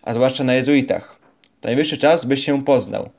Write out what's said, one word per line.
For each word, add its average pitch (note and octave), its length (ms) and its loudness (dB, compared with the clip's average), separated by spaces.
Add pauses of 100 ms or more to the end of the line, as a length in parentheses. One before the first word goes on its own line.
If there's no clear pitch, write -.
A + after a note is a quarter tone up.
a - 120 -6
zwłaszcza B2+ 300 0
na B2+ 100 2
jezuitach. B2+ 680 0 (420)
To - 60 -8
najwyższy C#3+ 300 -2
czas, - 280 2
byś C3+ 200 -2
się C#3 180 -2
poznał. B2 560 0